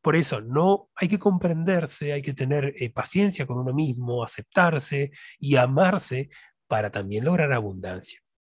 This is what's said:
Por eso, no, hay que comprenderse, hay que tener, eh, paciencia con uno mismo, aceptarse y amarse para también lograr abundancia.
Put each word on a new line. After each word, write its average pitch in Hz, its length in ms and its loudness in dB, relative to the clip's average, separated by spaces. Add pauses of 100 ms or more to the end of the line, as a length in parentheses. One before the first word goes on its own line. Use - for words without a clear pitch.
Por 151 140 4
eso, 139 260 0
no, 160 540 2
hay 185 120 0
que 190 120 0
comprenderse, 170 920 0
hay 143 80 -4
que 139 120 -6
tener, 139 440 -2
eh, 123 120 -6
paciencia 190 560 0
con 123 140 -4
uno 127 140 -2
mismo, 123 500 -2
aceptarse 143 880 0 (260)
y 139 180 2
amarse 135 720 2 (380)
para 107 220 -2
también 101 340 -6
lograr 160 300 2
abundancia. 95 640 -6 (240)